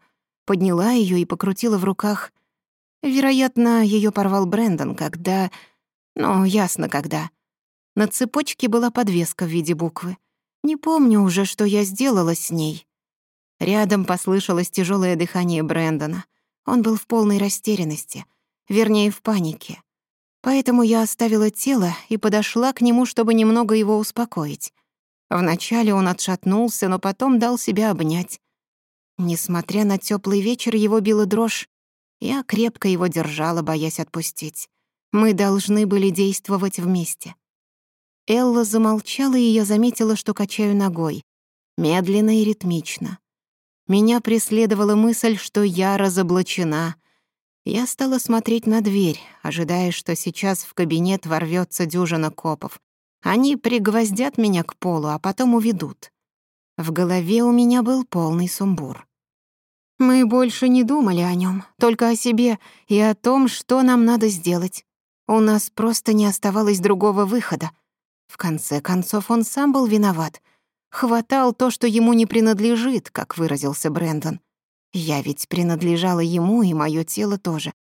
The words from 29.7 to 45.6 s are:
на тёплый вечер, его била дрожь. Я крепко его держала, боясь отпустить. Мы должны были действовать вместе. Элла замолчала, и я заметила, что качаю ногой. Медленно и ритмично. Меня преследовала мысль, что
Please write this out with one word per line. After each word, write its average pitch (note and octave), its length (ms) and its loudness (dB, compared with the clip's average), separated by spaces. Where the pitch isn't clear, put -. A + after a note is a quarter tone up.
на G3 120 2
тёплый G3+ 440 -2
вечер, A#3 340 -2
его G#3+ 240 2
била G#3+ 260 2
дрожь. G#3+ 440 -2
Я C4+ 240 -4
крепко A3+ 460 -2
его F3+ 180 2
держала, D#3+ 540 -2
боясь D#3+ 400 -4
отпустить. - 640 -10
Мы G#3+ 200 4
должны G3+ 520 0
были G3 240 2
действовать G3 720 -2
вместе. F3+ 560 -4
Элла A#3+ 380 2
замолчала, A3 720 0
и B3 80 4
я A3 200 4
заметила, A3 540 0
что - 160 -4
качаю G3+ 420 -2
ногой. E3 480 -2
Медленно G3 640 2
и - 20 2
ритмично. F#3 760 -4
Меня G#3+ 320 4
преследовала G#3+ 760 0
мысль, A3 420 2
что - 260 -2